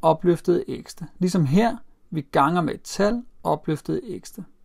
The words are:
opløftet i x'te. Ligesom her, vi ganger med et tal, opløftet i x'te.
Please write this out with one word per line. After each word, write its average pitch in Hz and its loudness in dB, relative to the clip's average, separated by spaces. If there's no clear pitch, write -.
opløftet 165 2
i 131 -8
x'te. - -16
Ligesom 180 2
her, 214 2
vi 156 -6
ganger 160 2
med 147 -2
et - -14
tal, 240 -2
opløftet 160 -2
i 214 -12
x'te. - -16